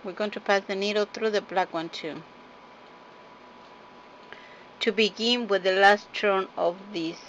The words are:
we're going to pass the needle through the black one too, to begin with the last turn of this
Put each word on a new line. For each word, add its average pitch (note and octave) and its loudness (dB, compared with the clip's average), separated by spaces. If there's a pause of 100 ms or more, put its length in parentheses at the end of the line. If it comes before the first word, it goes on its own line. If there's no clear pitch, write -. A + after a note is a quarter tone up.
we're G3 -8
going G#3 -4
to G#3 -10
pass G3 2
the G3 -6
needle G#3 0
through A3 -4
the G3+ 0
black F#3 -4
one E3 -4
too, D#3 -10 (2500)
to A3+ 2
begin A3 2
with G3 2
the F#3+ 4
last G3 6
turn F#3+ 0
of F3 0 (160)
this E3+ -6 (100)